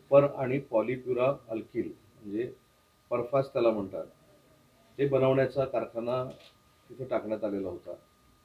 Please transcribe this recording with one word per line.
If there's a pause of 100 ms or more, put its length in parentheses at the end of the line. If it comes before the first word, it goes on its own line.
(100)
पर
आणि (120)
polypura (260)
alkyl, (340)
म्हणजे (580)
परफास
त्याला
म्हणतात, (960)
ते
बनवण्याचा
कारखाना (680)
तिथे
टाकण्यात
आलेला
होता. (520)